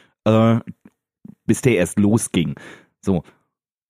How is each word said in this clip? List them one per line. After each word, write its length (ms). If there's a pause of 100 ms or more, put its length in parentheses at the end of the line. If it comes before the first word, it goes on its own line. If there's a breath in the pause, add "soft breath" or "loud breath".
(260 loud breath)
äh, 340 (840)
bis 160
der 140
erst 240
losging. 560 (460 loud breath)
So. 200 (680 soft breath)